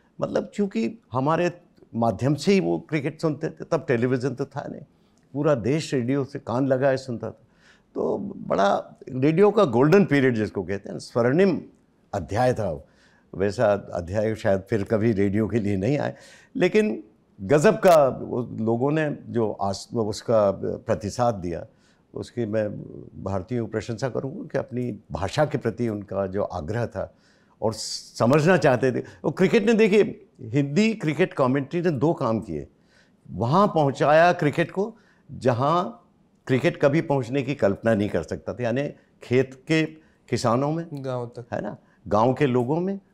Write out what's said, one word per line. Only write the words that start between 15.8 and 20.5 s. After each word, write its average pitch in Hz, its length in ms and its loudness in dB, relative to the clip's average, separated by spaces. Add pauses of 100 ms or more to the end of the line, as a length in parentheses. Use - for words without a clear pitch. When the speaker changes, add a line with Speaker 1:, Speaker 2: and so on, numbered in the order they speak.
Speaker 1:
आए, - 180 -4 (400)
लेकिन 214 480 0 (380)
गज़ब 147 380 4
का 160 280 8
वो 110 540 -4
लोगों 117 300 0
ने 156 260 -2 (120)
जो 107 220 0
आस-, - 420 -6
उसका 107 580 2 (100)